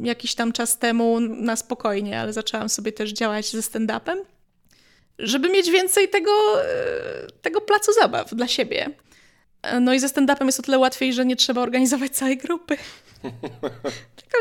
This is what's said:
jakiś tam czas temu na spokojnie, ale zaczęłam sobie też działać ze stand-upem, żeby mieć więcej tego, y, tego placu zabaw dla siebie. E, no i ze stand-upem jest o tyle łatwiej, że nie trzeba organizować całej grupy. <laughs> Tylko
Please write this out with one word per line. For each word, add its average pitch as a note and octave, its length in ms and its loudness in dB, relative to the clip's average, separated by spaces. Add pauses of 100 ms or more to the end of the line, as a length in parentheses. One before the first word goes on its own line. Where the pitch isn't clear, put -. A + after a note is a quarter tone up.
jakiś A#3+ 280 -4
tam A#3 180 0
czas - 260 -2
temu A#3 420 2
na A3+ 360 -2
spokojnie, G#3 640 -4
ale A3 120 -4
zaczęłam A3 360 -4
sobie G#3+ 240 -4
też G#3+ 200 -6
działać G#3+ 380 -2
ze A3+ 100 -4
stand-upem, A3+ 560 -4 (1000)
żeby C4 300 0
mieć F#4 220 2
więcej F#4 380 4
tego, G4+ 220 0 (320)
y, - 680 -4 (100)
tego F4 180 -2
placu G#4 320 2 (100)
zabaw A#3 320 0
dla A#3+ 140 -2
siebie. - 420 -2 (720)
E, - 180 0
no B3+ 140 4
i C4+ 60 4
ze C4+ 80 0
stand-upem C#4 380 2
jest C4 140 0
o - 20 -8
tyle C4+ 160 2
łatwiej, B3+ 340 2
że B3+ 140 0
nie B3+ 100 2
trzeba B3 260 0
organizować B3+ 500 2
całej C4 260 0
grupy. E4 380 -4 (460)
<laughs> - 960 -10
Tylko - 240 -2